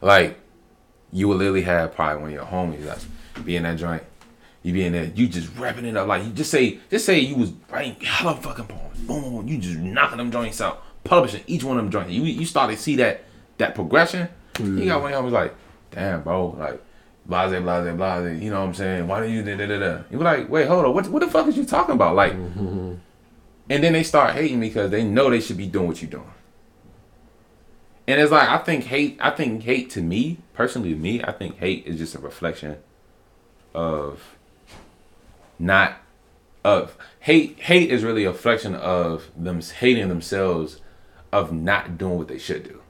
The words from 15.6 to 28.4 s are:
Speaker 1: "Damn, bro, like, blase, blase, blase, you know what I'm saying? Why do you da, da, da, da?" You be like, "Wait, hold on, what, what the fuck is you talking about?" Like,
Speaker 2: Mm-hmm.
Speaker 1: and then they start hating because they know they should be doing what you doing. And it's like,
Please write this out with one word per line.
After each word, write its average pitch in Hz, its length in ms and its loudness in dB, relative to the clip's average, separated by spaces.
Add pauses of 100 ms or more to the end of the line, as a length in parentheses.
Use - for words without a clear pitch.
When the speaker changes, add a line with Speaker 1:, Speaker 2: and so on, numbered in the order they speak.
Speaker 1:
"Damn, 90 320 -4
bro, 87 360 -2
like, 67 220 -8 (460)
blase, 92 340 0
blase, 87 360 -2
blase, 90 460 -2
you 107 80 -4
know 101 100 -2
what 95 80 -2
I'm 87 60 -6
saying? 92 340 -2
Why 98 180 0
do 113 60 -2
you 110 100 -2
da, 101 140 -4
da, 101 100 -4
da, 202 140 -2
da?" 85 180 -2 (120)
You 120 80 -6
be 160 60 0
like, 143 240 2
"Wait, 151 200 2
hold 175 160 4
on, 131 100 4
what, 190 140 0
what 302 120 0
the 339 80 0
fuck 311 200 4
is - 80 2
you 277 80 0
talking - 320 0
about?" 131 180 4
Like, 95 200 6
Speaker 2:
Mm-hmm. 92 600 -6 (760)
Speaker 1:
and 143 140 2
then 165 100 6
they 165 100 4
start 143 300 4
hating 131 260 0
because 107 300 0
they 104 120 0
know 120 280 4
they 120 100 4
should 107 160 -6
be 98 100 -6
doing 90 220 0
what 80 140 -6
you 80 60 -10
doing. - 220 -14 (1800)
And 135 140 4
it's 151 120 6
like, 143 160 6